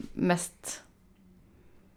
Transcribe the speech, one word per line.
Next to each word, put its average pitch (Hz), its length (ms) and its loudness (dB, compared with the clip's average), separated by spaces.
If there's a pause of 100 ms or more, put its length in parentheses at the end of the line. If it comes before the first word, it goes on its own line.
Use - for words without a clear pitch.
(140)
mest - 720 0 (1120)